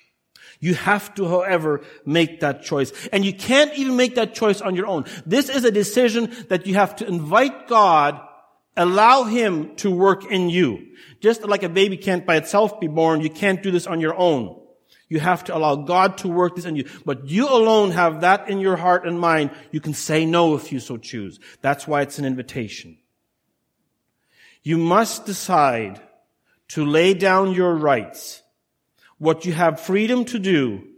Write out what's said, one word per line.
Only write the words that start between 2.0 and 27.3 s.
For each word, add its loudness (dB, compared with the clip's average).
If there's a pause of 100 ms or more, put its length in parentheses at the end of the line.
make 0
that -4
choice. -4 (200)
And 0
you -2
can't 2
even -2
make 2
that -2
choice 0
on -4
your -4
own. -4 (220)
This 2
is -2
a 4
decision 0 (160)
that -2
you -2
have 2
to -8
invite 0
God, 4 (560)
allow 4
Him -2
to -2
work 2
in 0
you. 0 (340)
Just 2
like -2
a -4
baby 0
can't -4
by 2
itself 0
be -4
born, 2
you -4
can't -2
do -4
this -2
on -6
your -2
own. 0 (500)
You -4
have -2
to -8
allow 0
God 0
to -8
work 0
this -10
in -6
you. -6 (160)
But -8
you 0
alone 4
have 0
that 4
in -2
your 0
heart 2
and -4
mind. 2 (200)
You -6
can -8
say -2
no 2
if -8
you -6
so -12
choose. -14 (200)
That's -2
why -2
it's -8
an -6
invitation. -10 (1600)
You -2
must 0
decide -2 (680)
to -4
lay 4
down 2